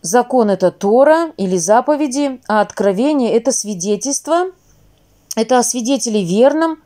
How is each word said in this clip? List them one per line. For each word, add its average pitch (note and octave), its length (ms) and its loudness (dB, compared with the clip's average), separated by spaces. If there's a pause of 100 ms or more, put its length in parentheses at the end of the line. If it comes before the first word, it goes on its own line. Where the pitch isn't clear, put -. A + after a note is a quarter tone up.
закон — A#3+ 500 0
это G3 180 2
Тора C#4+ 680 2
или F#3+ 180 -2
заповеди, B3+ 920 0
а G#3+ 100 0
откровение — A3 760 0
это A#3 160 0
свидетельство. G#3+ 920 -4 (880)
Это A3+ 200 0
о A#3+ 60 2
свидетеле A#3 580 -2
верном C#4+ 640 2